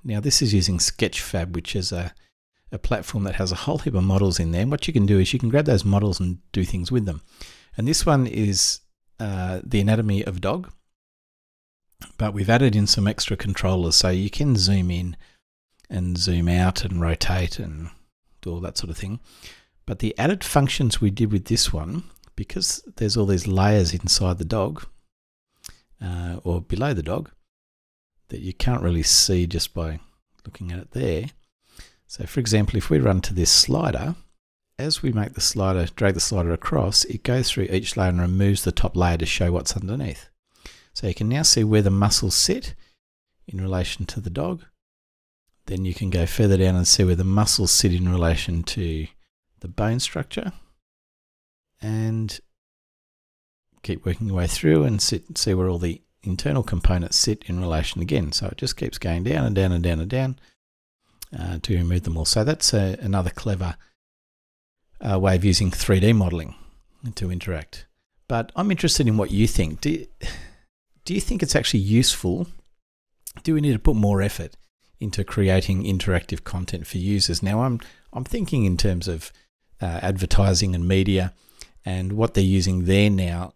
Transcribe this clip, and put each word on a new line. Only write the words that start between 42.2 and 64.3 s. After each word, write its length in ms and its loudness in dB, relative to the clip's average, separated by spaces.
sit 400 -2
in 140 -10
relation 460 -4
to 140 -8
the 100 -8
dog. 340 -6
Then 180 -4
you 100 -2
can 160 -4
go 160 2
further 300 4
down 200 6
and 100 4
see 180 6
where 100 4
the 100 0
muscles 460 2
sit 220 4
in 160 2
relation 560 0
to 420 -6
the 80 -12
bone 320 -2
structure. 520 -6
And 580 -4
keep 240 -6
working 220 -2
your 80 -2
way 100 0
through 380 4
and 160 0
sit, 360 -4
see 180 0
where 140 0
all 100 -2
the 220 -4
internal 400 -2
components 560 0
sit 280 -2
in 140 -4
relation 400 -2
again. 320 -2
So 140 -4
it 100 -8
just 200 -6
keeps 220 -8
going 260 -4
down 200 0
and 100 0
down 180 2
and 100 0
down 180 0
and 80 -6
down, 300 -4
uh, 240 -6
to 140 -2
remove 280 0
them 120 -2
all. 80 -2
So 200 2
that's 280 0
a, 280 2
another 300 -2
clever, 460 -6